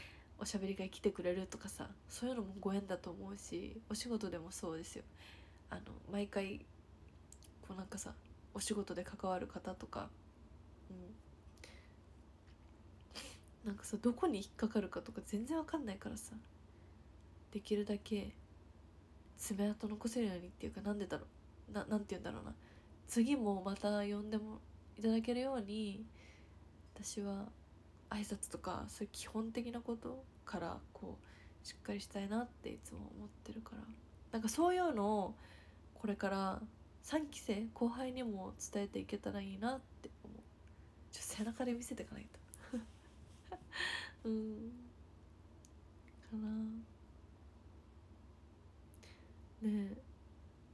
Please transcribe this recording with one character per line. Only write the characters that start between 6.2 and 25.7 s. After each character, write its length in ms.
回、 360
こ 120
う 20
な 80
ん 20
か 120
さ、 160
お 60
仕 140
事 200
で 100
関 240
わ 100
る 80
方 280
と 120
か、 220
う 40
ん。 200
な 60
ん 40
か 80
さ、 160
ど 140
こ 140
に 100
引 60
っ 20
か 120
か 120
る 80
か 140
と 100
か 140
全 180
然 140
わ 60
か 120
ん 80
な 80
い 40
か 120
ら 80
さ、 180
で 100
き 160
る 80
だ 140
け 360
爪 300
痕 180
残 200
せ 120
る 80
よ 80
う 20
に 100
っ 20
て 160
い 20
う 40
か、 100
な 100
ん 60
で 80
だ 120
ろ 60
う。 20
な-、 140
な 100
ん 40
て 100
言 80
う 20
ん 40
だ 60
ろ 120
う 20
な。 100
次 280
も 280
ま 100
た 280
呼 160
ん 120
で 80
も 220
い 40
た 60
だ 140
け 120
る 60
よ 140
う 60
に、 440